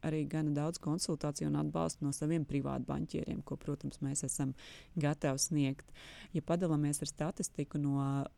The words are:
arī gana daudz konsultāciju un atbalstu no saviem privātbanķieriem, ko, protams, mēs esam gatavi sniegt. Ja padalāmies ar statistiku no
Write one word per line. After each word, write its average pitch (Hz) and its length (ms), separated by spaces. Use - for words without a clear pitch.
arī 156 220
gana 151 260
daudz 151 240
konsultāciju 151 680
un 147 160
atbalstu 160 420
no 143 60
saviem 156 340
privātbanķieriem, 139 1000
ko, 151 100
protams, - 500
mēs 139 220
esam 135 260
gatavi 143 400
sniegt. 139 500
Ja 160 120
padalāmies 156 560
ar - 80
statistiku - 720
no 139 440